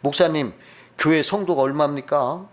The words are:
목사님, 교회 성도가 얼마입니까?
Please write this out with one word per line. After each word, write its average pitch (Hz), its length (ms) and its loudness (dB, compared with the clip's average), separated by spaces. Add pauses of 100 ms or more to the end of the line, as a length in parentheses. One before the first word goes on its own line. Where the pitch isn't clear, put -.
목사님, 147 520 0 (440)
교회 156 260 4
성도가 180 380 0
얼마입니까? 143 920 0